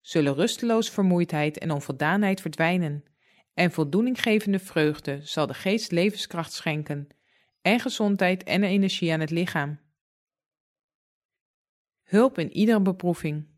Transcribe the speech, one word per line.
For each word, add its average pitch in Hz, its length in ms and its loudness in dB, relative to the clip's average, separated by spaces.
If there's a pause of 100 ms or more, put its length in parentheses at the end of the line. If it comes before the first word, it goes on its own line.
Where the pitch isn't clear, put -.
zullen 143 340 0
rusteloos 226 560 0
vermoeidheid 175 680 2
en 165 120 -4
onvoldaanheid 170 680 0
verdwijnen 165 640 -2 (500)
en 170 180 2
voldoeninggevende 202 840 0
vreugde 151 640 -2
zal 151 240 -2
de 131 80 -6
geest 220 360 -2
levenskracht 170 600 -2
schenken 151 560 -6 (540)
en 226 180 2
gezondheid 196 640 0
en 190 200 0
energie 190 500 0
aan 160 80 0
het 156 100 -2
lichaam. 160 500 -2 (2250)
Hulp 240 360 2
in 156 140 -4
iedere 214 280 4
beproeving. 175 680 -2 (100)